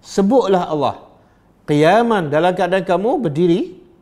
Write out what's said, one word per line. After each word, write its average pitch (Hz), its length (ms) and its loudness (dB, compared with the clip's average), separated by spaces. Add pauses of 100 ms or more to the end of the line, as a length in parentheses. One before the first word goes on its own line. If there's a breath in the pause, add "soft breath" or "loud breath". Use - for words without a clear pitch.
Sebutlah 196 640 0
Allah. 139 400 -6 (640 soft breath)
Qiyaman, 175 640 2
dalam 175 240 0
keadaan 185 240 0
kamu 202 400 -2
berdiri. 175 560 0 (240)